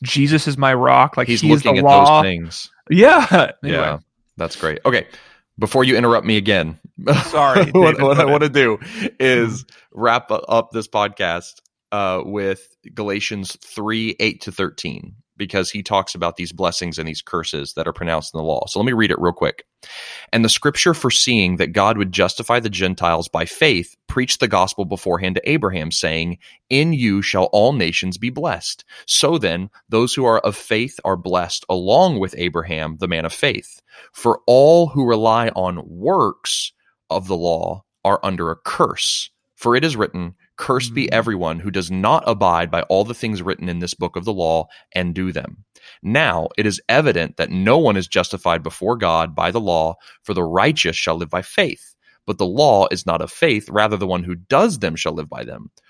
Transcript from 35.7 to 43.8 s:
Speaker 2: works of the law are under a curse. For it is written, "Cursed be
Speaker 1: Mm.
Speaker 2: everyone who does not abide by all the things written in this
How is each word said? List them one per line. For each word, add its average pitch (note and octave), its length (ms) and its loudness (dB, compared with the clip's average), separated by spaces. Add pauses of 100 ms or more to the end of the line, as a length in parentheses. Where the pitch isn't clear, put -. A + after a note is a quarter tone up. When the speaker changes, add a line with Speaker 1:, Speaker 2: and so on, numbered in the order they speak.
Speaker 2:
works G#2 840 -2 (380)
of F#2 160 -4
the F#2+ 100 -2
law E2+ 480 -4 (200)
are G2 180 2
under F2+ 280 -4
a E2 60 -6
curse. - 720 -2 (260)
For A#2+ 200 0
it C#3 80 2
is D3+ 120 -2
written, F2+ 380 -4 (260)
"Cursed B2 340 -2
be C#3 120 -2
Speaker 1:
Mm. - 60 -4
Speaker 2:
everyone F2+ 480 -2
who F#2+ 100 -6
does F2+ 200 -4
not G2+ 360 2
abide F2 440 0
by E2+ 120 -2
all G2 220 0
the A#2+ 100 -6
things G#2+ 280 -6
written F2+ 260 -6
in F2 100 -4
this E2+ 160 -8